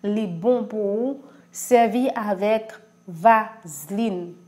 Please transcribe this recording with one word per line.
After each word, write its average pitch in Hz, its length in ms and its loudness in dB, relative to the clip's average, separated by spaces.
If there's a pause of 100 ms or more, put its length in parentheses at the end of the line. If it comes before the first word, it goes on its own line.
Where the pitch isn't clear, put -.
li 208 220 -2
bon 214 380 0
pou 208 320 -2
ou, 254 180 -2 (400)
sèvi 240 540 2
avèk 214 640 -2 (360)
vazlin. 190 1200 0 (160)